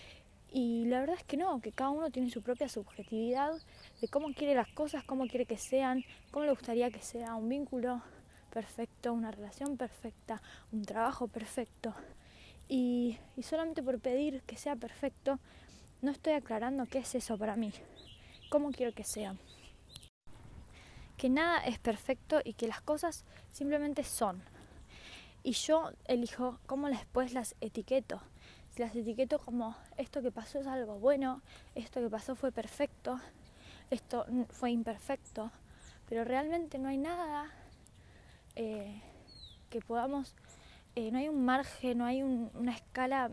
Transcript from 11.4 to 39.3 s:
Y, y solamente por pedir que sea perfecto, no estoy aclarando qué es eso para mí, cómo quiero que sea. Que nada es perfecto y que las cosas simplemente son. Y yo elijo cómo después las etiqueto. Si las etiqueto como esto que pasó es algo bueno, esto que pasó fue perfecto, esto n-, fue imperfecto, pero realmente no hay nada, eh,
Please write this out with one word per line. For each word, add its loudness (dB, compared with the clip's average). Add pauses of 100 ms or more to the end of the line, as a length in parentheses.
Y, 4 (180)
y -6
solamente 0
por 2
pedir 2
que -8
sea -2
perfecto, 0 (640)
no 2
estoy 2
aclarando 0
qué 0
es -6
eso 0
para 0
mí, 0 (760)
cómo 6
quiero 0
que -8
sea. 0 (1800)
Que 2
nada 6
es 0
perfecto 2
y -4
que -2
las -6
cosas 0 (260)
simplemente 0
son. 0 (1040)
Y 2
yo 4 (140)
elijo 0
cómo 0
después 0
las -2
etiqueto. 0 (500)
Si -2
las -4
etiqueto 2
como -2 (220)
esto -4
que -2
pasó -6
es -2
algo -2
bueno, 4 (320)
esto -6
que 0
pasó -2
fue 0
perfecto, -2 (680)
esto 0
n-, 2
fue -2
imperfecto, -2 (560)
pero 0
realmente 0
no 0
hay 0
nada, -2 (1080)
eh, -4 (680)